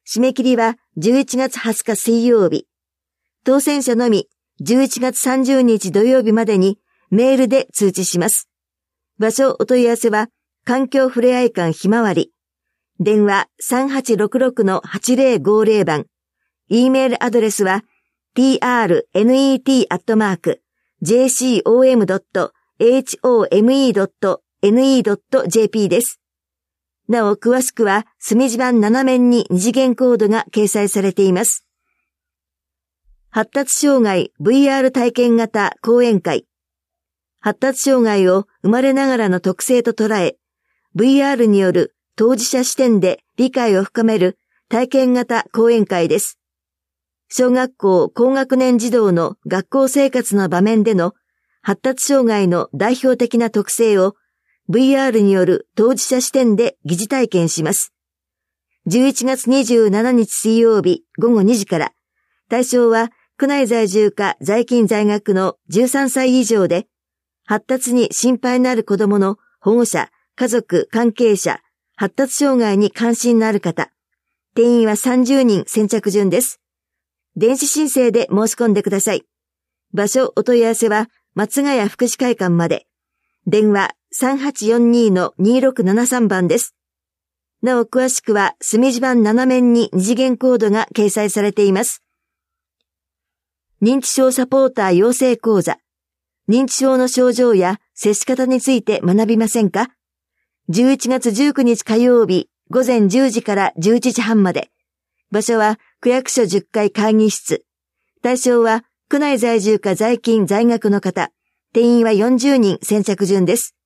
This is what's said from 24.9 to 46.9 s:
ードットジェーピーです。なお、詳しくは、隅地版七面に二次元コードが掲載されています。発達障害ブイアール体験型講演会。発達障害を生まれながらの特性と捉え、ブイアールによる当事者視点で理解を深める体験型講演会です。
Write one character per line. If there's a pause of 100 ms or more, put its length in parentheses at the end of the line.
ー
ド
ッ (120)
ト
ジ
ェ
ー
ピ
ー
で
す。 (840)
な
お、
詳
し
く
は、 (140)
隅
地
版
七
面
に
二
次
元
コ
ー
ド
が
掲
載
さ
れ
て
い
ま
す。 (1700)
発
達
障
害
ブ
イ
ア
ー
ル
体
験
型
講
演
会。 (920)
発
達
障
害
を (140)
生
ま
れ
な
が
ら
の
特
性
と
捉
え、 (560)
ブ
イ
ア
ー
ル
に
よ
る (200)
当
事
者
視
点
で (140)
理
解
を
深
め
る (300)
体
験
型
講
演
会
で
す。 (920)